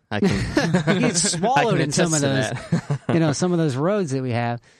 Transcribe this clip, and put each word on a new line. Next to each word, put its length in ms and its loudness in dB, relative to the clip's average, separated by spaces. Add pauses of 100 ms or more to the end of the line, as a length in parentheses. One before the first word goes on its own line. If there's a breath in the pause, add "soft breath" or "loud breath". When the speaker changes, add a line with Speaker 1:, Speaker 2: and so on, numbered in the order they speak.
(100)
Speaker 1:
I 100 -4
can 760 0
Speaker 2:
<laughs> 0 -
He 60 0
gets 220 0
Speaker 1:
<laughs> 160 -2
Speaker 2:
swallowed 280 2
Speaker 1:
I 60 2
can 100 2
Speaker 2:
in 100 -2
some 220 2
of 80 0
Speaker 1:
attest 320 0
to 160 -12
Speaker 2:
those, 180 -2
Speaker 1:
that. 200 -2
<laughs> 60 -
Speaker 2:
you 60 4
know, 120 2
some 200 0
of 60 2
those 180 0
roads 360 0
that 100 -2
we 80 -4
have. 300 -2 (200 soft breath)